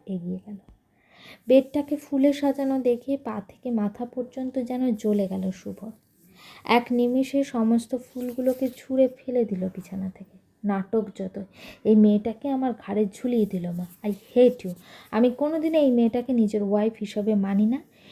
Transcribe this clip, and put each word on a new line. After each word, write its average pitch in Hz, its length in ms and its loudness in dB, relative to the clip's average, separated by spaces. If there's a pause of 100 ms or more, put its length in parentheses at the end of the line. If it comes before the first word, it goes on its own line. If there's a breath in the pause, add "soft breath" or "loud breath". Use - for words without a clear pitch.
এগিয়ে 185 400 -8
গেল। 208 100 -14 (920 loud breath)
বেডটাকে 277 480 4
ফুলে 285 360 2
সাজানো 277 480 -2
দেখে 247 360 -2
পা 214 320 -8
থেকে - 220 -12
মাথা 208 340 -2
পর্যন্ত 254 540 -8
যেন 247 360 -2
জ্বলে 208 340 0
গেল 190 220 -4
শুভ। 196 400 -12 (760 loud breath)
এক 240 260 2
নিমেষে 262 540 0
সমস্ত 233 520 0
ফুলগুলোকে 254 720 -4
ছুঁড়ে 262 480 0
ফেলে 247 280 -2
দিল 190 240 -4
বিছানা 190 420 -10
থেকে। - 280 -20 (260)
নাটক 202 400 -2 (120)
যত, 190 260 -8 (420 loud breath)
এই 214 120 6
মেয়েটাকে 214 520 4
আমার 262 300 -2
ঘাড়ে 202 280 -2
ঝুলিয়ে 233 400 -2
দিল 175 260 -6
মা। 175 140 -8 (180)
I 214 60 -2
hate 247 540 4
you। 180 80 -8 (380 loud breath)
আমি 240 200 2
কোনোদিনও 311 480 0
এই 277 120 6
মেয়েটাকে 240 420 2
নিজের 214 300 2
ওয়াইফ 208 380 2
হিসেবে 208 340 -2
মানি 196 320 2
না। 262 160 -2 (300 loud breath)